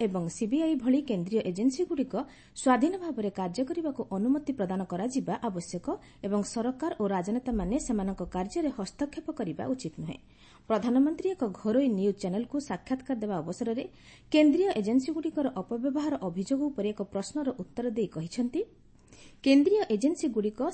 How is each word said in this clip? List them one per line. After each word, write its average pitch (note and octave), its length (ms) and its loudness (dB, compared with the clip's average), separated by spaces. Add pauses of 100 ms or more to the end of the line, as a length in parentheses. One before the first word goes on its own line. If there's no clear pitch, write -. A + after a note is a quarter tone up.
ଏବଂ F#3+ 280 0
ସିବିଆଇ D#4 460 0
ଭଳି B3+ 260 2
କେନ୍ଦ୍ରୀୟ G3+ 440 0
ଏଜେନ୍ସିଗୁଡ଼ିକ C4 680 0 (440)
ସ୍ୱାଧୀନ C4 400 4
ଭାବରେ C4+ 320 -4
କାର୍ଯ୍ୟ F#3 360 -4
କରିବାକୁ D#4+ 440 -4
ଅନୁମତି C4 440 0
ପ୍ରଦାନ F#3+ 300 -2
କରାଯିବା G3 580 -2
ଆବଶ୍ୟକ F3+ 440 -6 (380)
ଏବଂ G3+ 200 0
ସରକାର B3+ 540 -2
ଓ G#3+ 100 -2
ରାଜନେତାମାନେ G#3 720 -2
ସେମାନଙ୍କ G3 480 -2
କାର୍ଯ୍ୟରେ C4 460 -2
ହସ୍ତକ୍ଷେପ C#4+ 580 -8
କରିବା F#3 380 -6
ଉଚିତ B3+ 280 -6
ନୁହେଁ। D#3+ 220 -10 (460)
ପ୍ରଧାନମନ୍ତ୍ରୀ B3+ 640 2
ଏକ F#4 140 -2 (100)
ଘରୋଇ B3 360 2
ନ୍ୟୁଜ୍ G3 300 2
ଚ୍ୟାନେଲକୁ G#3+ 420 -2
ସାକ୍ଷାତକାର C4 580 -4
ଦେବା G#3 180 -2
ଅବସରରେ A3+ 460 -4 (480)
କେନ୍ଦ୍ରୀୟ D4+ 420 8
ଏଜେନ୍ସିଗୁଡ଼ିକର C4+ 840 0
ଅପବ୍ୟବହାର C4 640 -2
ଅଭିଯୋଗ F#3+ 460 -2
ଉପରେ G#3+ 240 -2
ଏକ G3+ 160 -4
ପ୍ରଶ୍ନର C4 500 -4
ଉତ୍ତର A#3 340 -8
ଦେଇ A3 200 -2
କହିଛନ୍ତି, B3 520 -4 (840)
କେନ୍ଦ୍ରୀୟ C#4+ 440 8
ଏଜେନ୍ସିଗୁଡ଼ିକ A3 720 2 (140)